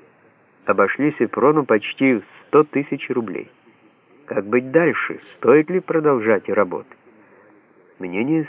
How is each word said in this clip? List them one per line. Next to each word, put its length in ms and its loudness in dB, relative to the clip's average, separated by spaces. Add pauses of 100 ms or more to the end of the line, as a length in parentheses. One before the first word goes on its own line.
(640)
обошлись 560 0
Эпрону 460 2
почти 500 0
в 80 -6 (240)
сто 160 4
тысяч 460 -6
рублей. 380 -6 (800)
Как 180 -4
быть 280 -2
дальше? 480 -4 (160)
Стоит 340 4
ли 80 -2
продолжать 720 0
работы? 480 -2 (1040)
Мнения 480 -2